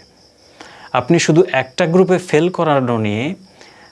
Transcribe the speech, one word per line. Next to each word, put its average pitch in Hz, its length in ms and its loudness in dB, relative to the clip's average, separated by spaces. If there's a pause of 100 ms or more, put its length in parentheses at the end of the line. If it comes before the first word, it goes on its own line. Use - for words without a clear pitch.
(920)
আপনি 127 260 0
শুধু 160 340 4
একটা 131 340 -2
গ্রুপে 180 320 2
ফেল 160 300 0
করানো 139 500 -2
নিয়ে 110 360 -4 (580)